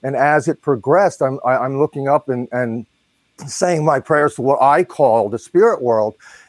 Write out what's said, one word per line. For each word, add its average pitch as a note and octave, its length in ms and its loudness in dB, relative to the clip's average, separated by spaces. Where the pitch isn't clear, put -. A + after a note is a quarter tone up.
And C3+ 120 -6
as D3 340 2
it - 120 -4
progressed, D3+ 600 0
I'm, C3+ 240 -2
I, B2+ 120 2
I'm C3+ 220 -4
looking C#3+ 300 -2
up D3 180 0
and, B2 240 -4
and A#2+ 340 -4
saying F3 380 -2
my C#3+ 160 2
prayers D3 340 0
to C3 60 -10
what C3+ 200 0
I D3 220 4
call A#2 460 0
the G#2+ 100 -6
spirit G#3 420 0
world. A2 340 0